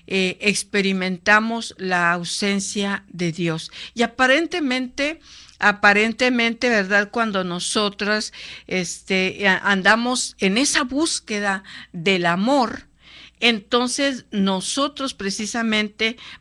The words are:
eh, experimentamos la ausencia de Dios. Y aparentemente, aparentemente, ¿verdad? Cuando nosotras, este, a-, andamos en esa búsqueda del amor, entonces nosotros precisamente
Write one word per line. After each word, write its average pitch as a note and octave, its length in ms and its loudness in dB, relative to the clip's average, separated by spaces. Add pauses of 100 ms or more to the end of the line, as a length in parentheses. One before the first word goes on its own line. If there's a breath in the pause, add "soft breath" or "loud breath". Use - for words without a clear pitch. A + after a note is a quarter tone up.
eh, F#3 320 0
experimentamos G3+ 1400 0
la F3 360 0
ausencia G3 960 -2
de E3+ 240 -4
Dios. E3 360 -4 (240 loud breath)
Y A#3 100 0
aparentemente, C4+ 1160 0 (400 loud breath)
aparentemente, A3+ 1120 2
¿verdad? G3+ 420 2
Cuando G#3+ 320 -2
nosotras, G3+ 880 -2 (340 loud breath)
este, F#3 800 -2
a-, F#3 120 4
andamos G#3+ 800 2
en G3 180 2
esa C#4+ 280 0
búsqueda G#3 800 -2 (260 loud breath)
del F3 340 2
amor, G#3+ 600 2 (540 loud breath)
entonces B3 880 0
nosotros A3 840 0
precisamente G#3+ 1040 -2 (240 loud breath)